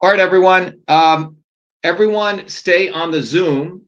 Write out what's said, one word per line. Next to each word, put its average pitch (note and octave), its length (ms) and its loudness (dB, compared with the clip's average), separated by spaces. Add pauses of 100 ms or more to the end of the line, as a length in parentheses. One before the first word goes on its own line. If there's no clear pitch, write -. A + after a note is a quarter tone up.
All F#3 100 2
right, G3+ 100 2
everyone. F#3 680 2
Um, D#3 520 2 (440)
everyone G#3 680 -2
stay F#3 400 0
on E3 220 -6
the D#3 120 -2
Zoom D#3 640 -4